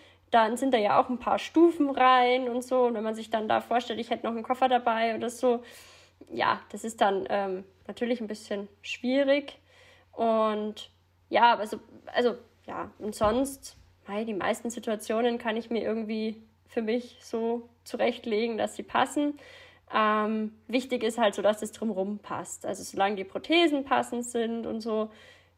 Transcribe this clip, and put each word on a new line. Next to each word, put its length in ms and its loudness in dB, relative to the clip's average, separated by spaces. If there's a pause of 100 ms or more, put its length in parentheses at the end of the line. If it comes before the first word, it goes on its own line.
(300)
dann 260 4
sind 180 0
da 40 6
ja 220 4
auch 80 2
ein 100 -4
paar 200 0
Stufen 520 4
rein 580 6
und 140 -2
so. 220 2
Und 100 2
wenn 100 -4
man 100 -2
sich 160 -12
dann 180 -2
da 120 4
vorstellt, 380 -2
ich 120 -6
hätte 160 -4
noch 60 -2
einen 100 -4
Koffer 260 2
dabei 480 2
oder 140 -4
so, 320 2 (680)
ja, 300 0 (100)
das 140 -10
ist 160 -4
dann, 300 2
ähm, 340 -4 (220)
natürlich 340 -4
ein 80 -8
bisschen 400 -8 (140)
schwierig. 760 0 (540)
Und 760 -2 (400)
ja, 220 6
aber 140 -2
so, 120 -8 (360)
also, 200 2 (320)
ja, 320 -10
und 160 -8
sonst, 640 -2 (300)
mei, 180 -6
die 100 -6
meisten 360 -2
Situationen 680 -2
kann 180 -4
ich 140 -6
mir 120 -2
irgendwie 600 -4 (240)
für 160 -6
mich 400 -4
so 460 -4 (160)
zurechtlegen, 720 -2
dass 180 -4
sie 60 -10
passen. 560 0 (560)
Ähm, 580 0 (160)
wichtig 340 -2
ist 160 -2
halt 160 4
so, 80 -4
dass 180 2
das 120 -8
Drumherum 460 -4
passt. 460 -12
Also 180 -6
solange 340 -2
die 80 -6
Prothesen 600 2
passend 400 -2
sind 420 -4
und 140 -6
so, 300 -2 (480)